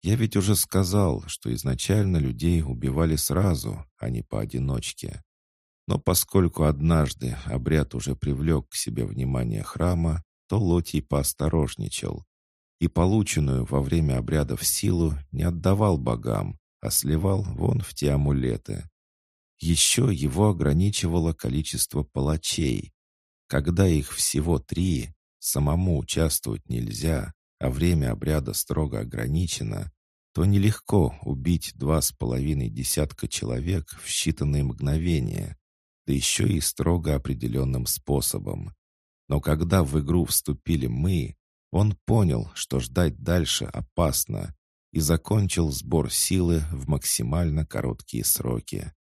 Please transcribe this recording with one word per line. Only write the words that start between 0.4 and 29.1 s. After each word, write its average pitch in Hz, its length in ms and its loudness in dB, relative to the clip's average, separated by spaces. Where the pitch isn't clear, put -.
сказал, 92 720 2
что - 280 -6
изначально 90 640 0
людей 76 440 2
убивали 71 540 0
сразу, 73 720 0
а 58 140 -6
не 58 120 -4
поодиночке. 60 1000 -6
Но - 100 2
поскольку 87 680 2
однажды 73 800 2
обряд 69 480 0
уже 65 200 -4
привлёк 71 540 0
к - 60 -20
себе 57 320 -4
внимание 60 560 -2
храма, 82 600 0
то 104 120 2
Лотий 85 400 2
поосторожничал. 71 1300 -2
И 85 100 2
полученную 78 760 2
во 69 160 0
время 69 380 2
обрядов 64 480 -2
силу 85 480 0
не 73 120 -2
отдавал 92 520 2
богам, 55 600 -2
а 57 80 -4
сливал 98 520 0
вон - 380 -2
в - 140 -8
те 71 180 0
амулеты. 64 720 -2
Ещё 85 520 2
его 76 400 2
ограничивало 82 800 2
количество - 720 -4
палачей. 69 880 -2
Когда 85 400 2
их 76 240 2
всего 76 460 0
три, 85 560 -2
самому 78 600 0
участвовать - 720 -2
нельзя, 58 640 -2
а 67 120 -2
время 71 420 2
обряда 65 400 -2
строго 64 480 -2
ограничено, 57 920 -4